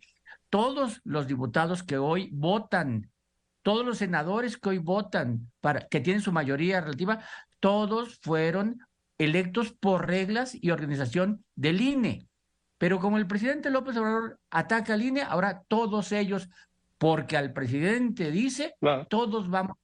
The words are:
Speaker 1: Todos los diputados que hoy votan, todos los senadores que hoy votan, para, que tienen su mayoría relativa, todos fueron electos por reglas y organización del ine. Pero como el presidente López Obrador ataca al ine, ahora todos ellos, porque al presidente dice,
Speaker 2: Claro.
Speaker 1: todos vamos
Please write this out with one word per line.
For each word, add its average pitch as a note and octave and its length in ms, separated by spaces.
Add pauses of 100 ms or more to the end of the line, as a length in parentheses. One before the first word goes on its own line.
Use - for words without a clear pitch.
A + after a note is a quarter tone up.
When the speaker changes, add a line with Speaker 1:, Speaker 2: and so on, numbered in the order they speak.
(520)
Speaker 1:
Todos B3 520
los C#3+ 220
diputados C#3 560
que C#3 160
hoy D#3+ 340
votan, D#3 800 (540)
todos A3 200
los A#3+ 140
senadores F#3+ 600
que G3+ 120
hoy F#3+ 80
votan, D#3+ 840
para, D3 280
que D#3 120
tienen F#3 220
su G3+ 100
mayoría D#3+ 480
relativa, F3 460 (340)
todos G#3+ 600
fueron E3+ 560 (400)
electos F3+ 560
por F#3 320
reglas G#3 560
y E3+ 80
organización D3+ 720 (120)
del D#3+ 260
ine. B3 460 (500)
Pero F3+ 220
como G#3 180
el G#3 80
presidente B3+ 460
López C4 260
Obrador A3+ 420 (120)
ataca A3 420
al G#3+ 80
ine, C4 220
ahora F#3 440
todos G#3+ 440
ellos, G3 380 (500)
porque D#3 360
al C#3 160
presidente E3 800
dice, C4 500
Speaker 2:
Claro. D3 280
Speaker 1:
todos G#3+ 420
vamos F#3+ 340